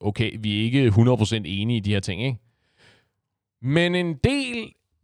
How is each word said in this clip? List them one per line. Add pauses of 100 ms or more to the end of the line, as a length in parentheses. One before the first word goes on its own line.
okay,
vi
er
ikke
hundrede
procent
enige
i
de
her
ting,
ikke? (1200)
Men
en
del (320)